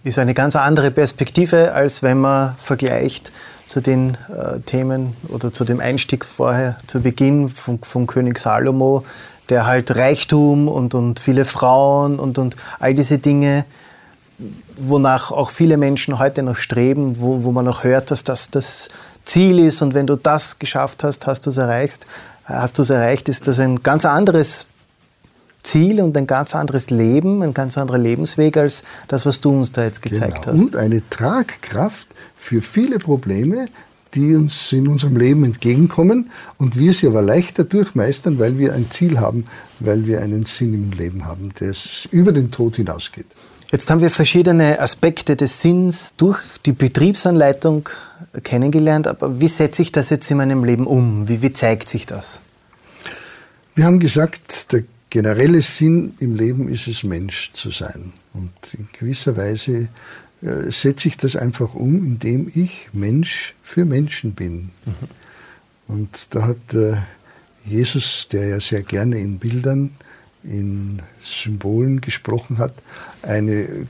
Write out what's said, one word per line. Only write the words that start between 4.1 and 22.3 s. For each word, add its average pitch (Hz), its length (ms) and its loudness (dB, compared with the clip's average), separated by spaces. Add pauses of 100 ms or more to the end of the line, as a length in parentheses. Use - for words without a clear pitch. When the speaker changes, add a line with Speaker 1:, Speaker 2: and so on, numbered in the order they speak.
Speaker 1:
äh, 123 280 -6
Themen 131 520 -4 (140)
oder 120 240 -6
zu - 140 -2
dem 120 160 0
Einstieg 127 420 -2
vorher, 123 540 -2 (100)
zu 127 140 -2
Beginn 135 480 2
von, 120 320 -6
von 123 260 -4
König 123 320 0
Salomo, 131 640 2 (460)
der 120 160 4
halt 127 320 2
Reichtum 147 720 4
und, 127 240 -2
und 120 260 0
viele 135 240 2
Frauen 139 760 2
und, 135 180 -2
und 127 180 -2 (240)
all 131 140 2
diese 139 240 2
Dinge, 143 480 2 (1120)
wonach 135 540 2
auch 127 180 -2
viele 165 280 4
Menschen 139 420 0
heute 135 220 0
noch 127 140 -2
streben, 131 640 0
wo, 123 240 0
wo 123 80 0
man 123 140 0
noch 123 180 -2
hört, 131 280 2
dass 139 120 -2
das - 260 -4
das - 380 -4 (380)
Ziel 180 340 4
ist 160 220 4
und 139 120 0
wenn 143 140 2
du 143 80 2
das 151 420 0
geschafft 135 460 -4
hast, 147 240 -2
hast 135 180 -2
du's 131 120 -2
erreicht, 127 500 -2 (380)